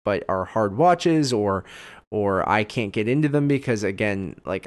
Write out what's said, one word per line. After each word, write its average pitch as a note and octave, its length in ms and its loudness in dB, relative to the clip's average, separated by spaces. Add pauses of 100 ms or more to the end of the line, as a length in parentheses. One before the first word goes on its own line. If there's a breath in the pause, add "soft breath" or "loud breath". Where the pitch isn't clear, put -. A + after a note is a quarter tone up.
but G2+ 240 0
are F#2 160 -2
hard G2+ 320 -2
watches, D#3+ 560 4
or, G2+ 320 2 (480 loud breath)
or G2 380 0
I G#2+ 140 2
can't G#2+ 280 -4
get G#2+ 160 -2
into D3 220 2
them C#3+ 180 2
because, C3+ 360 0
again, G2 600 -2
like, F#2 240 -4